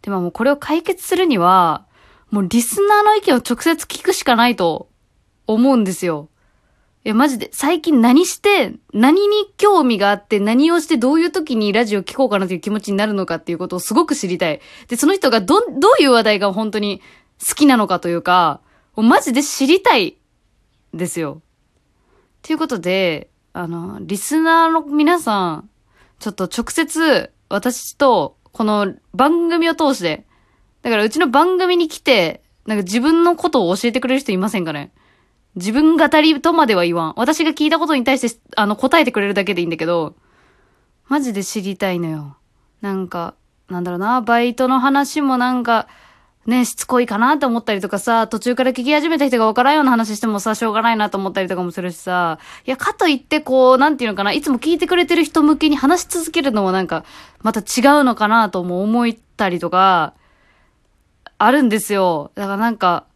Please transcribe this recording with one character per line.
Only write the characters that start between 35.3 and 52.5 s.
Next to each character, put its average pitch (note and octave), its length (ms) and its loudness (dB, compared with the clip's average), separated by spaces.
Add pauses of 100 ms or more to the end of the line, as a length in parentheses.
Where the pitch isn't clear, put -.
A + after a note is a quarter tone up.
自 F#3+ 160 -6
分 D#4 240 4
語 D4+ 100 4 (140)
り D4+ 200 2
と E4 120 0
ま D#4+ 140 4
で G#3+ 100 2
は F3 80 2
言 E3+ 100 -2
わ E3 140 -4
ん。 - 80 -12
私 D4+ 280 -2
が D#4+ 60 0
聞 D4+ 160 -2
い D#4 40 2
た D#4+ 100 0
こ D#4+ 80 -4
と D4+ 80 0
に A#3+ 80 -2
対 C4 160 0
し A#3 160 -4
て、 - 40 -20 (140)
あ G#3+ 120 0
の、 G#3 100 -2
答 C4 200 0
え D#4+ 80 4
て B3 60 -2
く G#3+ 100 -4
れ G3+ 60 -2
る G3+ 80 -4
だ G3 100 -2
け G3 100 -4
で F3 80 -4
い - 20 -2
い - 20 -4
ん E3 40 -4
だ E3 60 -6
け D#3+ 80 -6
ど、 E3 300 -2 (960)
マ C#4+ 120 0
ジ B3 120 -4
で G3 100 -6
知 G#3 200 -8
り F#3 140 -8
た G3 140 -4
い F3 80 -4
の E3+ 80 -4
よ。 D3+ 300 -10 (460)
な G3+ 100 -6
ん F#3+ 160 -6
か、 F3 260 -10 (340)
な F3+ 120 -8
ん F3+ 40 -6
だ F3+ 60 -6
ろ F3 60 -6
う F3+ 40 -6
な、 A#3 200 0
バ A#3 220 0
イ A#3+ 120 -2
ト B3+ 140 0
の C4 100 2
話 C#4 440 0
も C4 160 0
な B3 120 -2
ん B3 140 -2
か、 A#3 240 0 (580)
ね、 B3 200 2
し - 100 -12
つ - 80 -10
こ B3 160 0
い - 80 0
か G3+ 100 -4
な C4 180 2
と C#4 120 -2
思 A#3 100 -2
っ A3+ 60 -8
た A3 100 -2
り G3 60 -4
と F#3+ 80 -8
か G3+ 100 -6
さ、 A3+ 300 0
途 A3+ 100 -6
中 B3 160 -2
か B3+ 80 -2
ら C4 80 2
聞 B3+ 140 -8
き D4 100 2
始 D4+ 140 0
め D#4+ 100 0
た C#4+ 80 2
人 B3 120 0
が A3 80 4
わ A3 80 2
か B3 100 2
ら C#4 80 4
ん - 20 4
よ D#4 60 2
う C#4+ 40 2
な B3+ 60 4
話 A3 260 0
し - 40 -12
て A#3 80 -4
も G#3 100 -2
さ、 G#3+ 160 -4
し A#3 100 -6
ょ A3 60 -2
う - 20 -6
が A3 100 -2
な A#3 100 2
い A3+ 40 0
な G#3 140 -2
と G3 80 -6
思 G3 120 -4
っ - 20 -14
た G3 100 -4
り F#3 60 -4
と F#3 80 -4
か F3+ 80 -6
も F3 80 -8
す F#3 100 -10
る F3+ 80 -6
し F3 60 -14
さ、 F3+ 420 -4 (260)